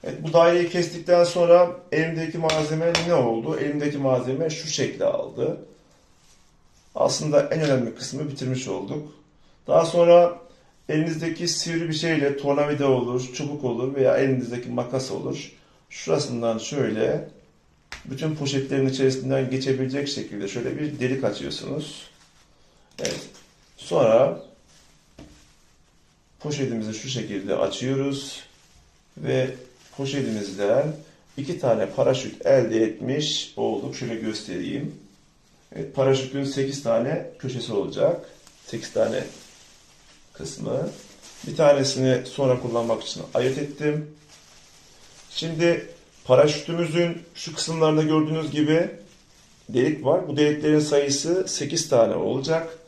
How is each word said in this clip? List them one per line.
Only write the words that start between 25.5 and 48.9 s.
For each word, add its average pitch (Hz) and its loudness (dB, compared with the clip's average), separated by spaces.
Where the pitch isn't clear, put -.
poşetimizi 117 -4
şu 131 -12
şekilde 101 -4
açıyoruz 135 -4
ve 131 -2
poşetimizden 113 -2
iki 135 -6
tane 110 2
paraşüt - -2
elde 113 4
etmiş 131 -2
olduk. 113 -4
Şöyle 113 -6
göstereyim. 101 -6
Evet, 151 -10
paraşütün 135 0
sekiz 135 -4
tane 117 0
köşesi - -8
olacak. - 0
Sekiz - -10
tane 110 0
kısmı. - -6
Bir 151 -8
tanesini 135 4
sonra 127 0
kullanmak 113 -2
için - -10
ayırt 131 0
ettim. 151 -4
Şimdi 165 0
paraşütümüzün 165 2
şu 156 -12
kısımlarında 156 2
gördüğünüz 156 2
gibi 151 2